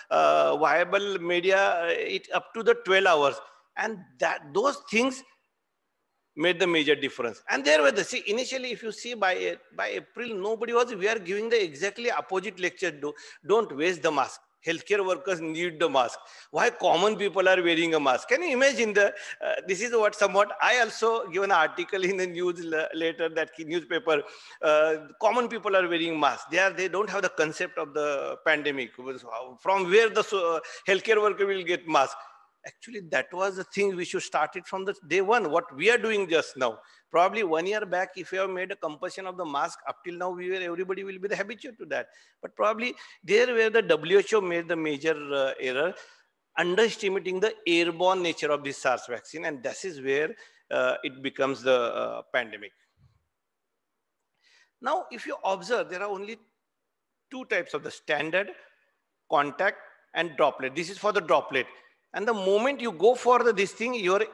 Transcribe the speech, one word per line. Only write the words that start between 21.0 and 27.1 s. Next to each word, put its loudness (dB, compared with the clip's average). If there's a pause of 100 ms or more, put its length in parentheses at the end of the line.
give -2
an 2
article 0
in 0
the -2
news -4
la-, -2
later -2
that -4
ki-, -14
newspaper, 0 (400)
uh, 6 (260)
common 2
people 0
are 4
wearing -2
masks. 0
They -2
are, 4
they -4
don't -2